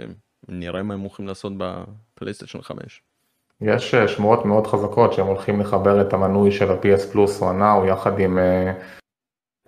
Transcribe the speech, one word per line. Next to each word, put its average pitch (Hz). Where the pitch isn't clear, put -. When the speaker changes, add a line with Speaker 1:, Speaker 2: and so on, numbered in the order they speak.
Speaker 1:
ונראה 87
מה 104
הם 98
הולכים 98
לעשות 98
בפלייסטיישן 95
חמש. -
Speaker 2:
יש, 110
אה, 113
שמועות 107
מאוד 107
חזקות 104
שהם 95
הולכים 101
לחבר 101
את 98
המנוי 98
של 98
ה-P 92
S 98
פלוס 101
או 92
ה-Now 98
יחד 95
עם, 95
אה, 92